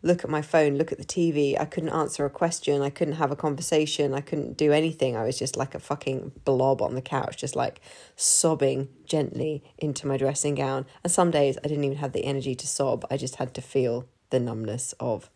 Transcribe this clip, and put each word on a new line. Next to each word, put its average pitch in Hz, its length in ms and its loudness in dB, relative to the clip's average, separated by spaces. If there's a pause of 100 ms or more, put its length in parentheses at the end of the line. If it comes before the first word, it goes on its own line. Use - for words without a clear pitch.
look 175 220 2
at 156 60 -6
my 151 120 0
phone, 151 340 4
look 156 160 0
at - 60 -6
the - 60 -10
T 170 260 2
V. 143 260 2
I - 80 0
couldn't 160 260 -4
answer 147 360 0
a 143 40 0
question. 143 520 0
I 139 80 0
couldn't 156 240 -2
have 156 160 0
a 143 60 -4
conversation. 151 760 0
I 139 80 -2
couldn't 139 360 -6
do 151 160 4
anything. 156 440 2
I 113 80 -2
was 131 140 -2
just - 180 -4
like 135 200 -4
a - 20 -8
fucking 139 540 -6 (120)
blob 135 380 4
on - 140 -2
the 127 60 -6
couch, 139 360 -4
just, 139 180 -6
like, - 240 -2 (360)
sobbing 135 720 2 (180)
gently 151 560 -2 (160)
into 147 280 -4
my 139 100 0
dressing 139 400 0
gown. 135 300 -2 (160)
And 175 80 -2
some 175 200 4
days 143 340 4
I 147 40 -2
didn't 147 160 0
even 139 140 -2
have 139 140 -4
the - 120 -4
energy 135 320 -2
to - 100 -10
sob. - 440 0
I 135 60 0
just 131 200 -6
had 127 180 -6
to 131 80 -8
feel 123 440 0 (240)
the 127 100 4
numbness 113 600 -4
of 113 340 -4